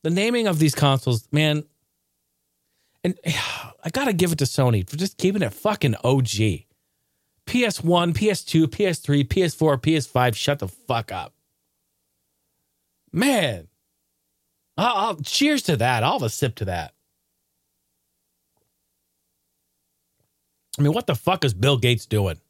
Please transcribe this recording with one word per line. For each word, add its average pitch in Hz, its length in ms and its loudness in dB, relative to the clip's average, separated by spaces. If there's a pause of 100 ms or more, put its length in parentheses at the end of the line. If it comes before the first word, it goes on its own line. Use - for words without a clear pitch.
The 160 80 -2
naming 220 380 0
of 165 100 0
these 151 160 4
consoles, 135 580 2
man, 151 320 0 (1400)
and 180 180 -2
<sighs> - 60 -8
I - 640 -6
gotta 262 220 0
give 170 200 2
it 156 80 -2
to 139 40 2
Sony 120 420 2
for 143 100 -12
just 190 200 -4
keeping 196 240 0
it 113 140 -2
fucking 156 400 0 (100)
O 131 160 4
G. 104 460 -2 (840)
P 247 160 0
S - 180 -4
one, 175 300 2
P 214 180 2
S - 140 -2
two, 160 240 2
P - 160 -2
S 175 140 0
three, 143 260 0
P - 180 0
S 160 120 -2
four, 147 240 2
P 156 180 0
S 143 100 -2
five, 123 300 2
shut 143 220 -2
the 95 100 -6
fuck - 420 -6
up. 90 220 -10 (1800)
Man. 160 580 0 (1080)
I'll, 226 200 0
I'll, 202 200 -2
cheers 277 460 0
to 147 160 0
that. 120 260 2
I'll 214 140 0
have 147 40 -4
a 113 60 -2
sip - 280 -4
to 98 100 -6
that. 85 260 -6 (3750)
I 143 40 2
mean, 147 100 4
what 233 140 -2
the 156 80 0
fuck 175 280 0
is 120 120 0
Bill 127 240 2
Gates 123 260 2
doing? 98 340 -2 (120)